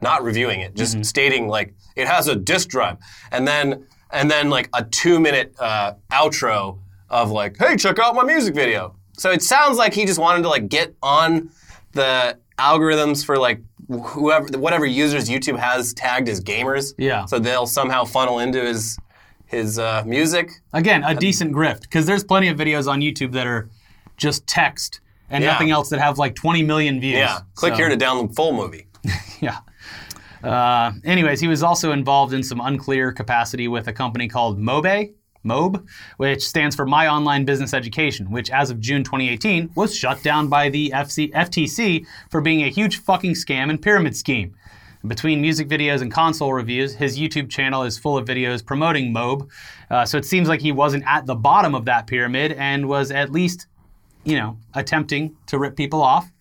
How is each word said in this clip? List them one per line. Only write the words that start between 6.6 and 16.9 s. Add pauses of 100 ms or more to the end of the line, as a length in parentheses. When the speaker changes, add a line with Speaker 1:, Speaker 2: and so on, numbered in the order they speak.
Speaker 1:
of,
like,
"Hey,
check
out
my
music
video." (220)
So
it
sounds
like
he
just
wanted
to,
like,
get
on (440)
the (220)
algorithms
for,
like, (280)
wh-,
whoever, (100)
whatever
users
YouTube
has
tagged
as
gamers.